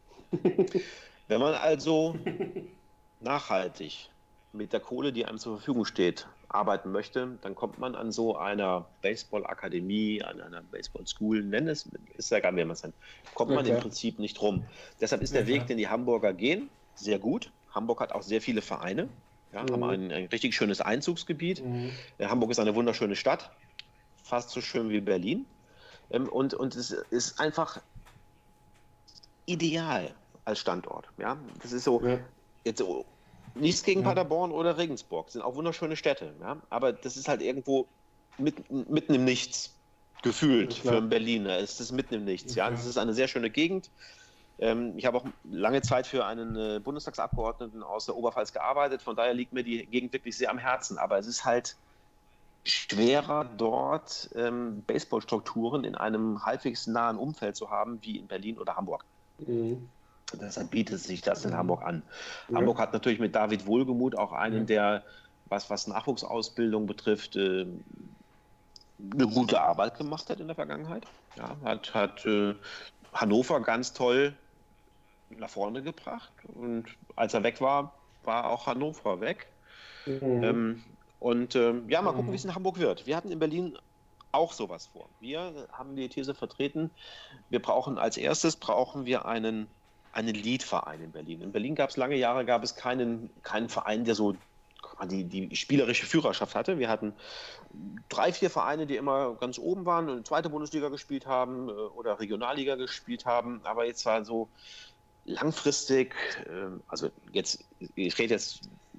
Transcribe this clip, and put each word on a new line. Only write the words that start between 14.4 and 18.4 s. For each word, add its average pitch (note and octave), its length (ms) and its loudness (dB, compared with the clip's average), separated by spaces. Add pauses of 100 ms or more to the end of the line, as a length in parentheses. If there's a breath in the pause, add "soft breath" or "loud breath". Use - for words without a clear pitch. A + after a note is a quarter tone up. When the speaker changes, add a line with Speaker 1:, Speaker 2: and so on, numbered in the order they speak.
Speaker 2:
rum. G#2 220 4 (380 loud breath)
Deshalb A2+ 220 2
ist - 100 -4
der C3 80 4
Speaker 1:
Ja, - 60 2
Speaker 2:
Weg, C#3 80 4
Speaker 1:
klar. B2 120 0
Speaker 2:
den B2 100 0
die G#2 120 0
Hamburger A2+ 420 2
gehen, C#3+ 380 0 (240)
sehr G2+ 260 0
gut. A#2+ 320 0 (220)
Hamburg A2+ 260 0
hat A#2 140 -2
auch G2+ 80 -2
sehr G#2 180 2
viele A2+ 220 0